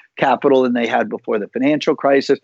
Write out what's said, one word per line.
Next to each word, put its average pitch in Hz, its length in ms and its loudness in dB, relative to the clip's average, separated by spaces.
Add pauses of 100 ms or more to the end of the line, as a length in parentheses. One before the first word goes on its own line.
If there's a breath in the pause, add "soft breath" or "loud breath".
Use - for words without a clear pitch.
(180 loud breath)
capital 135 440 2
than 123 120 0
they 117 120 -2
had 117 220 -2
before 113 300 -6
the 98 100 -6
financial 143 480 -2
crisis. 139 480 0